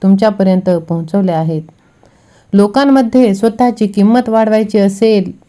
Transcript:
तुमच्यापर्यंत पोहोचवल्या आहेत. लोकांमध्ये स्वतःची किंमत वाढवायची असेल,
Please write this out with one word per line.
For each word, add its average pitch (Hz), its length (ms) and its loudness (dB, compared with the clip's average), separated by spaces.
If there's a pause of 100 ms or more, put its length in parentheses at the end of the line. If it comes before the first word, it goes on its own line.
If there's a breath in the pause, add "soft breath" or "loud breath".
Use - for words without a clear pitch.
तुमच्यापर्यंत 190 680 0
पोहोचवल्या 170 680 -4
आहेत. 160 240 -4 (880 soft breath)
लोकांमध्ये 247 840 2
स्वतःची 226 520 -2
किंमत 208 420 0
वाढवायची 220 500 0
असेल, 196 720 0